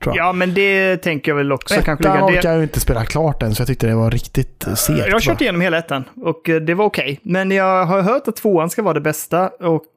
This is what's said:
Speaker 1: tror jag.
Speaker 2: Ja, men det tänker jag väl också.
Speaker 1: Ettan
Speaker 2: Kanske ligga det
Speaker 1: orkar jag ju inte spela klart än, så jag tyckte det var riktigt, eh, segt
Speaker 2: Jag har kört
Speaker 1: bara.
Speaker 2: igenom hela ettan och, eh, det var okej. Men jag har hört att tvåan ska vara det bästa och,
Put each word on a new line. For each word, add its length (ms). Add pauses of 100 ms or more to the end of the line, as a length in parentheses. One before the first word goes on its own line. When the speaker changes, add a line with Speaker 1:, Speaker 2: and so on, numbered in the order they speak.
Speaker 1:
tror 140
jag. 100
Speaker 2:
Ja, 60
men 200
det 440
tänker 340
jag 40
väl 160
också. 220
Speaker 1:
Ettan 100 (140)
Speaker 2:
Kanske 60
ligga 220
det 120
Speaker 1:
orkar 120
jag 80
ju 60
inte 160
spela 260
klart 380
än, 120
så 60
jag 60
tyckte 200
det 80
var 160
riktigt, 560
eh, 60
segt 340
Speaker 2:
Jag 60
har 60
kört 200
Speaker 1:
bara. 40
Speaker 2:
igenom 180
hela 160
ettan 260 (120)
och, 340
eh, 120
det 120
var 120
okej. 380
Men 280
jag 340
har 160
hört 260
att 80
tvåan 340
ska 120
vara 120
det 80
bästa 480
och, 340 (140)